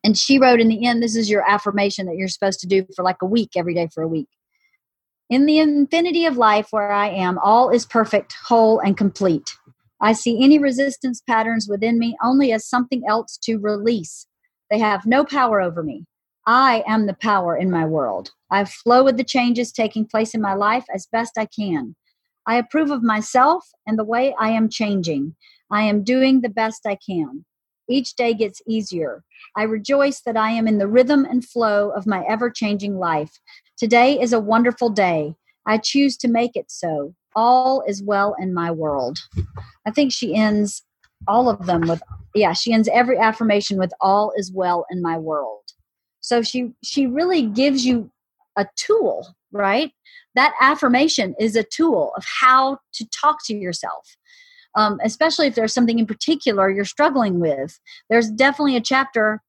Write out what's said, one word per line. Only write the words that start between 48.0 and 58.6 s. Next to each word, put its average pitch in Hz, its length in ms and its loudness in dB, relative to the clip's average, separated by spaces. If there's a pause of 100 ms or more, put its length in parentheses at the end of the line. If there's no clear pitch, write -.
a 202 200 -2
tool, 233 600 -2 (160)
right? 208 400 -2 (440)
That 262 260 4
affirmation 262 800 2
is 214 160 -2
a 226 80 2
tool 220 520 0
of 196 80 -10 (180)
how 262 360 4 (160)
to 226 160 -14
talk 302 360 0
to 220 100 -6
yourself, 170 600 -8 (600)
um, 214 280 0
especially 311 440 0
if 240 80 -2
there's 220 180 -2
something 233 240 2
in 226 80 2
particular 208 640 0
you're 196 160 -2
struggling 240 540 0
with. 151 400 -2 (300)
There's 226 200 2
definitely 269 460 0